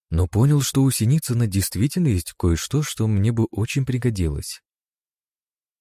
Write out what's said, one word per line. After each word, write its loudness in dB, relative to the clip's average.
но 2
понял, 2
что 0
у 4
Синицына 0
действительно 0
есть 0
кое-что, 0
что -4
мне 2
бы 0
очень -2
пригодилось. -2